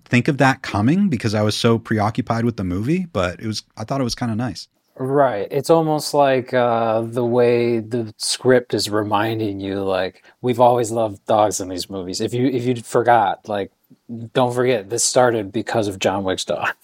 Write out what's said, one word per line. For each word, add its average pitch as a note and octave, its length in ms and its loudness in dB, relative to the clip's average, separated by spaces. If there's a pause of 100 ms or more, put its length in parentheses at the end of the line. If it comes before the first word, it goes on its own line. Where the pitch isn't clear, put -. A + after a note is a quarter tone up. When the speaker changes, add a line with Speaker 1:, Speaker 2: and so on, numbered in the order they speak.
Speaker 1:
think B2 220 2
of A#2+ 100 0
that C3 240 4
coming D3+ 480 2
because A2+ 240 -2
I G#2+ 80 2
was G#2+ 140 2
so A#2 240 4
preoccupied A2+ 680 -2
with A#2 120 -2
the G#2 60 -4
movie, A2+ 480 -2
but F2+ 280 -4
it A2+ 80 -8
was, G#2+ 160 -6 (120)
I A2 80 -10
thought C3+ 160 -4
it C3 60 0
was A2+ 100 -4
kinda A#2 200 -4
nice. A#2+ 320 -6 (280)
Speaker 2:
Right. C3 540 0
It's C#3 220 -2
almost D#3 420 2
like, C3+ 400 2
uh, A#2 480 2
the A#2 240 -2
way A#2+ 540 2
the A2 380 -6
script - 580 0
is G#2 160 -2
reminding G#2 680 -2
you, G2 220 -6
like, F#2 420 -4 (180)
"We've B2 180 -2
always A#2+ 320 4
loved A2 340 -4
dogs G#2+ 340 2
in F#2+ 80 -6
these F2+ 220 -8
movies." F#2 320 -8
If G#2+ 100 -4
you, B2 140 0
if B2+ 180 -2
you B2+ 200 0
forgot, A2+ 640 2
like, G2+ 220 -4 (640)
don't B2 200 0
forget, B2 380 0
this A#2 120 -2
started A2+ 480 2
because G#2+ 360 -2
of F#2+ 100 -6
John G2 260 -2
Wick's F#2 220 -2
dog. - 380 -4